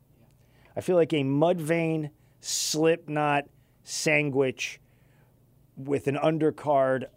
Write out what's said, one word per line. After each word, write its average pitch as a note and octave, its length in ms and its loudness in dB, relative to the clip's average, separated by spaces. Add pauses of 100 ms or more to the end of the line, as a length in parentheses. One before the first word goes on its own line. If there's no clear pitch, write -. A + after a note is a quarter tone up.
(760)
I A#2+ 60 -6
feel F3+ 160 0
like D#3+ 160 2
a C#3+ 100 2
Mudvayne, D#3+ 840 0 (320)
Slipknot D3+ 1040 0 (400)
sandwich C#3+ 960 -2 (960)
with C3+ 300 -6
an C#3 100 0
undercard C#3+ 880 2 (120)